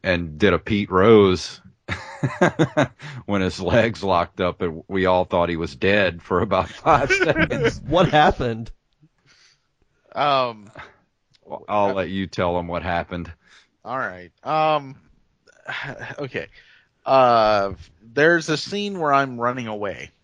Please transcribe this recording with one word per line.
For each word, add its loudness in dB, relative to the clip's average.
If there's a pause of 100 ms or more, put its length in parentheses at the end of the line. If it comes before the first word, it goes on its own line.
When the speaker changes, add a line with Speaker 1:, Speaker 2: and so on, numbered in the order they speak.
Speaker 1:
and -2
did 4
a 2
Pete -2
Rose 4 (280)
<laughs> -8 (880)
when -2
his -4
legs 0
locked 0
up -2
and -6
we 0
all 4
thought 0
he -2
was -6
dead 0
for 0
about 0
five 0
<laughs> 0
seconds. -2
Speaker 2:
What 2
happened? 0 (1400)
Speaker 3:
Um, -2 (760)
Speaker 1:
Well, -14
I'll 2
Speaker 3:
uh, -4
Speaker 1:
let -2
you -4
tell -2
him -6
what -6
happened. -6 (520)
Speaker 3:
All -8
right. -10 (140)
Um, -2 (680)
<sighs> -12
okay. -8 (560)
Uh, 4 (300)
there's 2
a 0
scene -6
where 0
I'm 0
running -2
away. -8 (140)